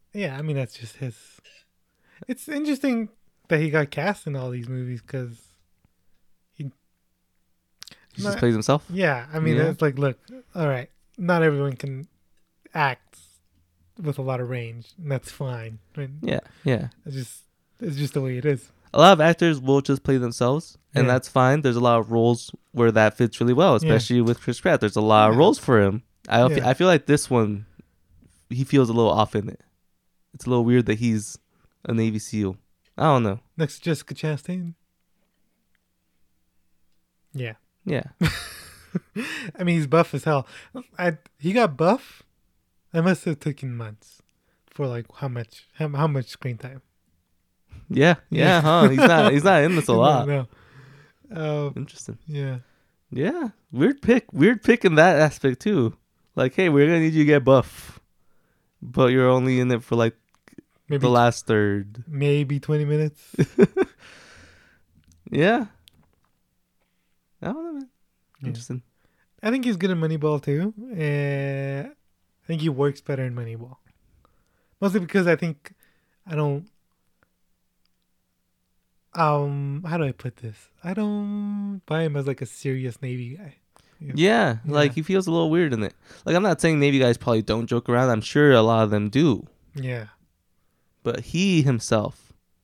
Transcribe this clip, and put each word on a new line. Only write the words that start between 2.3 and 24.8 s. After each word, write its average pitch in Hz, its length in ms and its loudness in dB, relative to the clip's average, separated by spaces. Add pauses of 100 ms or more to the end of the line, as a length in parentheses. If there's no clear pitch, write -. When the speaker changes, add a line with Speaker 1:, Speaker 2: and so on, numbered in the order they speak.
Speaker 1:
interesting 277 600 2 (400)
that 156 120 4
he 160 100 0
got 151 200 2
cast 185 380 -4
in 139 80 -6
all 127 140 -8
these 123 180 -10
movies 127 320 -8
'cause 123 540 -12 (1000)
he 147 100 -12
Speaker 2:
He 135 60 -10 (1400)
just 131 140 -8
Speaker 1:
not 202 100 -4
Speaker 2:
plays 120 140 2
himself? 123 360 0
Speaker 1:
Yeah, 156 440 -2
I 160 80 -4
mean, 156 160 0
Speaker 2:
Yeah. 151 140 2
Speaker 1:
it's 180 120 -6
like, 139 160 -2
look, 139 200 -2 (360)
all 156 140 -2
right, 127 200 -6 (300)
not 175 240 0
everyone 143 320 0
can 135 320 -12 (680)
act 143 440 -4 (800)
with 147 180 -6
a 135 40 -6
lot 131 180 -4
of 120 100 -8
range, 117 420 -12 (100)
and 147 80 -8
that's - 220 -6
fine. 113 480 -10 (160)
I 147 40 -10
mean, 139 220 -12
Speaker 2:
Yeah, - 180 -4 (240)
yeah. 120 240 -2 (160)
Speaker 1:
it's 139 120 -12
just, - 260 -14 (380)
it's 165 160 -8
just 143 180 -6
the 147 60 -4
way 127 180 -6
it 123 60 -8
is. 139 260 -2 (240)
Speaker 2:
A 143 60 4
lot 185 140 10
of 156 60 2
actors 165 400 2
will 135 200 2
just 139 240 -2
play 135 140 0
themselves, 123 600 -4 (160)
and 123 120 2
Speaker 1:
Yeah. 123 80 2
Speaker 2:
that's 127 140 -2
fine. 135 340 2
There's 123 140 2
a 120 40 -2
lot 120 180 4
of 110 140 -4
roles 117 400 2 (180)
where 117 220 2
that 107 240 4
fits 120 240 0
really 123 140 2
well, 160 180 4
Speaker 1:
Yeah. 110 60 4 (160)
Speaker 2:
especially 117 260 2
with 117 200 0
Chris - 200 -6
Pratt. 156 200 2